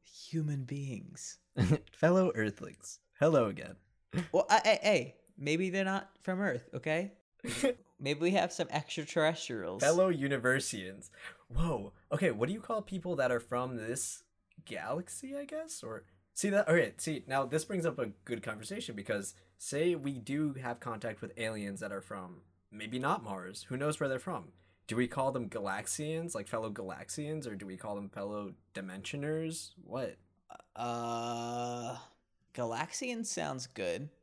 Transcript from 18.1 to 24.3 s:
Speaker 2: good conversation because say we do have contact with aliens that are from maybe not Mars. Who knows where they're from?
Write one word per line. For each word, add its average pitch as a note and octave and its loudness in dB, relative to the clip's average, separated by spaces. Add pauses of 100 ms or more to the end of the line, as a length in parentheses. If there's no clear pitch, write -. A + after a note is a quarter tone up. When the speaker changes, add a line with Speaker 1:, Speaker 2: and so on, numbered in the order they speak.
Speaker 2:
good A2+ -4
conversation A2 -6
because G2+ -2 (220)
say E3+ 2
we C#3 -2
do C#3 0
have B2 -6
contact A2 -4
with G#2+ -8
aliens G#2+ -2
that G2+ -6
are F#2+ -4
from F2+ -10 (320)
maybe G#2+ -6
not C#3 0
Mars. F#2+ -8
Who B2+ -4
knows D3 0
where C#3+ 2
they're C3 0
from? B2 -6 (400)